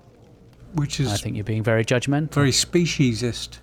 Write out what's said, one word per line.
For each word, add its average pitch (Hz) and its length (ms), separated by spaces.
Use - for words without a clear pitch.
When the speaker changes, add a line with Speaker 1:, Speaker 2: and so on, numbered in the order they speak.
Speaker 1:
Which 147 260
is 127 140
Speaker 2:
I 98 40
think 120 180
you're 107 100
being 110 180
very 113 220
judgmental. 143 480
Speaker 1:
very 143 180
speciesist. 123 1120